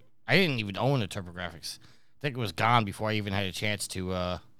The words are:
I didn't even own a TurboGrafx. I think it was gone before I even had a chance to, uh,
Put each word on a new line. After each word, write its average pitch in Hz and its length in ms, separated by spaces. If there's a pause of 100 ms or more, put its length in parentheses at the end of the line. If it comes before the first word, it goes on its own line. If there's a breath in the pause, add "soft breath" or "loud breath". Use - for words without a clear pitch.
(280)
I 131 100
didn't 165 200
even 104 180
own 123 280
a 95 40
TurboGrafx. 87 680
I - 420
think 139 160
it 127 40
was 107 120
gone 117 320
before 104 280
I - 20
even 104 180
had 98 140
a 92 60
chance 104 380
to, 92 240
uh, 90 260 (200)